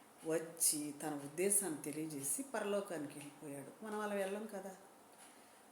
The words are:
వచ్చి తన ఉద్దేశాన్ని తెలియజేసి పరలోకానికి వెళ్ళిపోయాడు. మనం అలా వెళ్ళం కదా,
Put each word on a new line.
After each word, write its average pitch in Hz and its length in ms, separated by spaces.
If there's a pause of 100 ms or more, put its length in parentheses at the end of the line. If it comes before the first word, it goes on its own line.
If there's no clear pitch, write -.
(260)
వచ్చి 160 640
తన 151 220
ఉద్దేశాన్ని 156 680
తెలియజేసి 151 640
పరలోకానికి 196 720
వెళ్ళిపోయాడు. 143 720
మనం 214 140
అలా 208 160
వెళ్ళం 196 300
కదా, 196 300 (960)